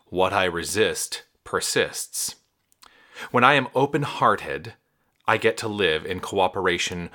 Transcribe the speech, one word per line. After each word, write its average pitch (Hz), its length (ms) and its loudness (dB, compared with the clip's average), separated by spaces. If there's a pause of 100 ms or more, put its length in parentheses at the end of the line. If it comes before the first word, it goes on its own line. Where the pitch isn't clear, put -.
what 92 260 0
I 95 100 2
resist 85 800 -2 (220)
persists. - 880 -4 (960)
When 123 140 4
I 135 80 8
am 135 200 2
open-hearted, 113 1000 0 (520)
I 110 120 4
get 107 200 2
to 113 120 -4
live 90 360 2
in 92 140 -6
cooperation 90 960 0